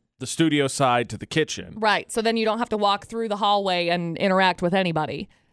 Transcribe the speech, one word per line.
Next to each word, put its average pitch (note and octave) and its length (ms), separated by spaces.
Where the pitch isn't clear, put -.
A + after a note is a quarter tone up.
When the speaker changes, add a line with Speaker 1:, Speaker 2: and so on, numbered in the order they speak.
Speaker 1:
the B2+ 80
studio D3 400
side B2 420
to G#2+ 80
the - 80
kitchen. - 520
Speaker 2:
Right. G#3 340
So A#3 100
then A3+ 140
you A3+ 80
don't G#3+ 160
have A#3+ 100
to G#3+ 80
walk G3+ 280
through A3+ 240
the G#3 80
hallway G3 500
and E3+ 300
interact F#3+ 440
with F3 120
anybody. D#3+ 560